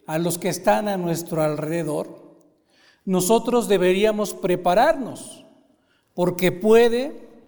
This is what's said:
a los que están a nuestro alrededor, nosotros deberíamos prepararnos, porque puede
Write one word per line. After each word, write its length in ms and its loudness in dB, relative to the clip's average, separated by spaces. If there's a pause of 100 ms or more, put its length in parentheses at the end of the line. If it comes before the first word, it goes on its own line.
a 120 -4
los 200 -2
que 120 -4
están 400 0
a 80 -2
nuestro 440 -4
alrededor, 920 -4 (720)
nosotros 640 0
deberíamos 640 2
prepararnos, 1120 -2 (680)
porque 380 0
puede 720 2 (240)